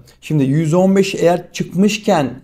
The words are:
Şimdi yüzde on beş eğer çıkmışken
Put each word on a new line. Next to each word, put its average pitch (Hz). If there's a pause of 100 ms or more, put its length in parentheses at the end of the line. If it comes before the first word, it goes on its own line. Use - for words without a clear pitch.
(220)
Şimdi 151
yüzde 151
on 190
beş 196
eğer 175
çıkmışken 175